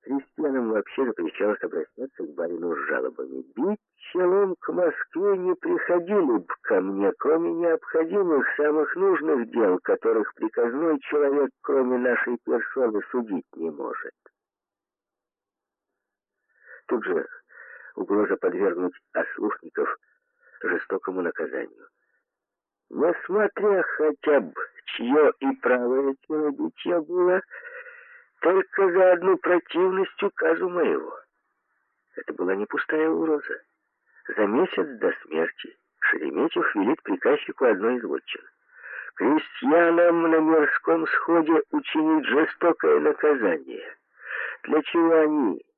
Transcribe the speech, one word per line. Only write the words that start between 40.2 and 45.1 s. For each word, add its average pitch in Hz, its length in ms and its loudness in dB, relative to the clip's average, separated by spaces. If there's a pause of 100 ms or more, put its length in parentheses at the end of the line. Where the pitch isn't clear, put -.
на 160 100 4
мирском 160 640 2
сходе 160 640 2
учинить 156 560 0
жестокое 156 760 2
наказание. 135 960 0 (680)
Для 147 180 2
чего 165 380 4